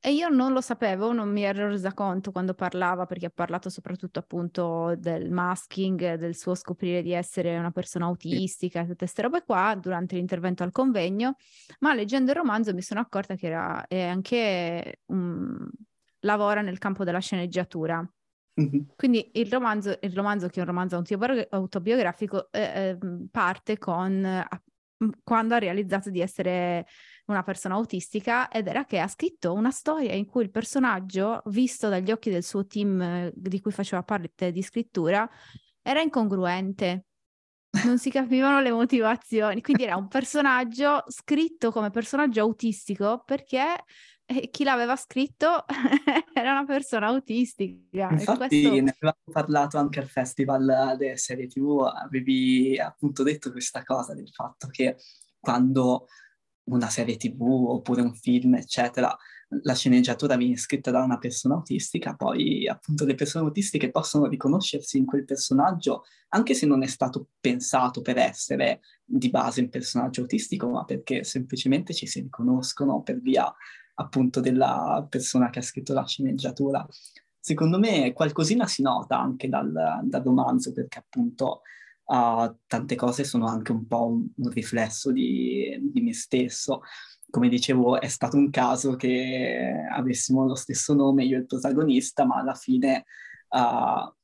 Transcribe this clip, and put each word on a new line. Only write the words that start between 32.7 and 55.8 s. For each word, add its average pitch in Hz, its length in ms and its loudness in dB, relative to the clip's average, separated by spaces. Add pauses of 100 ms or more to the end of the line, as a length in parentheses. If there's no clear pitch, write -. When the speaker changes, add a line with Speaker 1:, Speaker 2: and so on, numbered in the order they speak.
Speaker 1:
eh, 175 320 -2
di 185 280 -6
cui 214 100 -4
faceva 190 320 -4
parte 185 480 -4
di 175 100 -4
scrittura, 196 680 -2 (520)
era 285 200 0
incongruente. 190 1040 0 (800)
Non 247 140 4
si 269 100 -2
capivano 269 500 4
le 262 120 4
motivazioni, 226 880 2
quindi 254 220 2
era 196 120 0
un 196 140 -4
personaggio 262 960 2
scritto 294 640 -2
come 214 180 -2
personaggio 233 520 0
autistico 214 840 0
perché, 277 500 -2 (500)
eh, 247 240 -4
chi - 160 -2
l'aveva 247 320 2
scritto 294 720 0
<laughs> 277 640 2
era 254 180 0
una 277 140 0
persona 269 420 0
autistica, 202 1040 -2
e 170 40 4
Speaker 2:
Infatti 156 240 2
Speaker 1:
questo 147 340 4
Speaker 2:
ne 135 280 4
avevamo - 320 0
parlato 151 460 0
anche 147 240 0
al 135 60 -8
festival 131 880 2
delle 131 180 -2
serie 127 320 -6
T 127 140 -8
V, 143 200 2
avevi 131 960 2
appunto - 460 -2
detto 147 280 0
questa 123 340 -8
cosa - 280 -4
del - 160 -14
fatto - 380 -12
che 127 300 0 (420)
quando 127 680 4 (560)